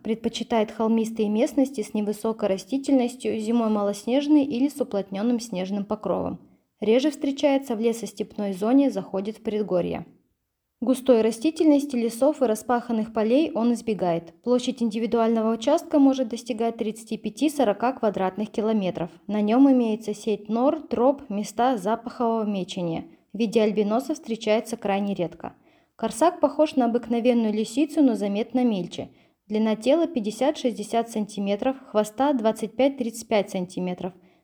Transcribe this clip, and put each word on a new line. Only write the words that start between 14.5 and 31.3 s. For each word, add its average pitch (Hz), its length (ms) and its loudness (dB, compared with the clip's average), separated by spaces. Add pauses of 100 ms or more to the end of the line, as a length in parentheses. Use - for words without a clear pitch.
индивидуального 226 680 0
участка 294 480 2
может 269 260 4
достигать 233 500 -4
тридцати 214 400 -6
пяти 240 340 -2
сорока 240 420 0
квадратных 196 580 -2
километров. 202 580 -2 (200)
На 208 140 0
нем 254 280 6
имеется 226 420 0
сеть 208 360 -4
нор, 262 320 0
троп, 254 500 0
места 226 460 0
запахового 226 680 -2
мечения. 180 580 -4 (280)
В 196 60 -8
виде 226 240 0
альбиноса 214 520 0
встречается 220 600 -2
крайне 202 380 -2
редко. - 400 -6 (400)
Корсак 311 460 0
похож 302 340 2
на 247 120 2
обыкновенную 233 680 0
лисицу, 285 500 0
но 240 140 4
заметно 208 480 -2
мельче. 180 460 -2 (360)
Длина 214 300 0
тела 285 320 2
пятьдесят-шестьдесят 233 1040 -2
сантиметров, 208 640 -2 (160)